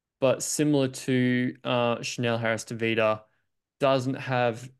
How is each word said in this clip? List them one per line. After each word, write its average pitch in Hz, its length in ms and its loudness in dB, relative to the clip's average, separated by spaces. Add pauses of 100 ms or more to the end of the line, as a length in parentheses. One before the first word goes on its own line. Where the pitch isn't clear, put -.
(200)
but 131 220 2
similar 147 460 2
to, 127 760 0
uh, 120 380 0
Chanel 120 380 -2
Harris-Tavita, 113 800 0 (580)
doesn't 135 360 2
have 123 520 -2 (120)